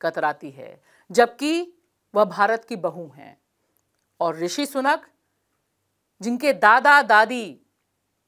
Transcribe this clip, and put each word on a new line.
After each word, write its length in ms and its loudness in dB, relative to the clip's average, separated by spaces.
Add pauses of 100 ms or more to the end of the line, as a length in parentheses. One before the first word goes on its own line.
कतराती 500 -6
है, 300 -20 (300)
जबकि 640 -2 (420)
वह 120 2
भारत 380 -2
की 140 -12
बहू 300 -10
हैं। 280 -20 (840)
और 180 -4
ऋषि 280 -6
सुनक, 400 -4 (1120)
जिनके 340 -2
दादा 480 6
दादी 580 0 (680)